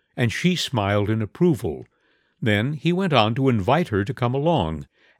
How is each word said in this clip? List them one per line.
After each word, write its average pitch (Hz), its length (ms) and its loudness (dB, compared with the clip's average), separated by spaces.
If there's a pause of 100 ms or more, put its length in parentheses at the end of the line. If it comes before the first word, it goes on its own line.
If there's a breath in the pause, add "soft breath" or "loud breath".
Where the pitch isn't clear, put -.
(160)
and 117 160 0
she 180 240 0
smiled 104 540 0
in 110 120 0
approval. 104 640 -2 (560)
Then 110 320 2
he 165 180 -2
went 175 220 0
on 113 220 4
to 135 140 2
invite 127 400 2
her 101 140 0
to 120 120 -6
come 120 180 -2
along, 110 540 -2 (320 soft breath)